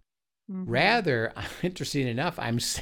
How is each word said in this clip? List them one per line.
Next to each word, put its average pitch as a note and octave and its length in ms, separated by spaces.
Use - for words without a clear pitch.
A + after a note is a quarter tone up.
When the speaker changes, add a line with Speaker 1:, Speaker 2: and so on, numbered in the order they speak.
Speaker 1:
Mm-hmm. F#3 200
Speaker 2:
Rather," D3+ 640
<laughs> - 140
interesting D3 440
enough, C3+ 320
"I'm A#2 180
s-, - 240